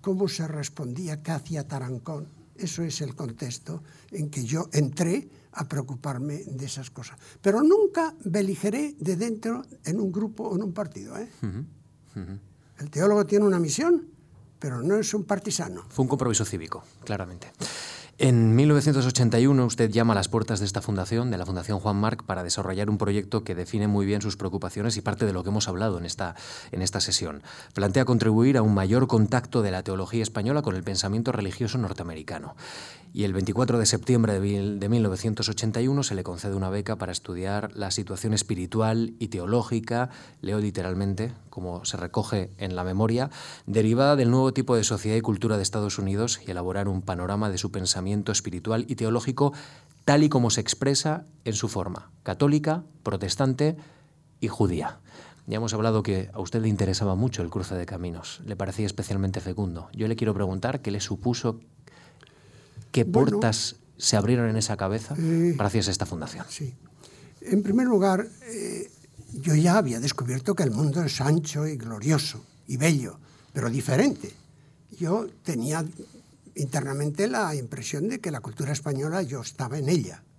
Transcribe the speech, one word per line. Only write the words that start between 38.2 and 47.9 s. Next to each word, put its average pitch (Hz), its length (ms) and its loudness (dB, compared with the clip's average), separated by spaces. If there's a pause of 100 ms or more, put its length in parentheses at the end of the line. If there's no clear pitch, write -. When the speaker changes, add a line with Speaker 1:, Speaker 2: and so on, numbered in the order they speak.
Speaker 2:
espiritual 110 840 0
y 110 100 -4
teológica, 117 840 0 (300)
leo 101 200 -2
literalmente, 98 720 -2 (160)
como 90 360 -8
se - 120 -6
recoge 92 600 -2
en 92 200 -6
la 90 80 -4
memoria, 113 440 2 (380)
derivada 117 480 4
del 127 160 6
nuevo 131 240 4
tipo 123 220 2
de 110 80 4
sociedad 107 320 0
y 113 60 2
cultura 107 340 0
de 98 80 0
Estados 104 340 -2
Unidos 101 480 -2
y 95 60 -6
elaborar 92 340 -2
un 95 160 0
panorama 95 480 -2
de 92 80 -4
su 92 140 -4
pensamiento 95 580 -2